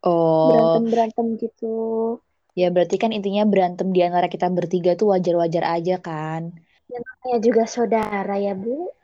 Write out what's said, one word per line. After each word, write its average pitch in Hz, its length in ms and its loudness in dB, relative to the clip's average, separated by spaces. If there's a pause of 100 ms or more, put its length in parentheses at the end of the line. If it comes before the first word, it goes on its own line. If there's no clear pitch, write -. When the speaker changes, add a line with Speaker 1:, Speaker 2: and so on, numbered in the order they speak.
Speaker 1:
Oh. 165 480 4
Speaker 2:
Berantem-berantem 226 880 2
gitu. 226 400 -6 (800)
Speaker 1:
Ya, 180 160 2
berarti 175 240 2
kan 220 160 0
intinya 202 320 0
berantem 185 480 2
di 180 80 4
antara 175 320 0
kita 180 160 -2
bertiga 175 480 0
tuh 208 160 2
wajar-wajar 170 500 0
aja 170 380 -2
kan? 165 560 -8 (320)
Speaker 2:
Ya, - 100 -12
namanya 240 400 -6
juga 226 300 4
saudara 208 680 -2
ya, 202 200 -2
Bu. 254 320 -6 (160)